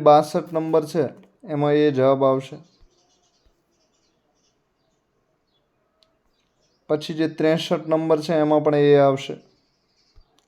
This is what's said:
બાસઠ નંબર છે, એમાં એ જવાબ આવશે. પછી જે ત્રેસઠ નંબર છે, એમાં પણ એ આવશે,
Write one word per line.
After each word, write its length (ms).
બાસઠ 440
નંબર 400
છે, 120
એમાં 220
એ 160
જવાબ 320
આવશે. 340
પછી 300
જે 80
ત્રેસઠ 480
નંબર 380
છે, 80
એમાં 200
પણ 280
એ 80
આવશે, 360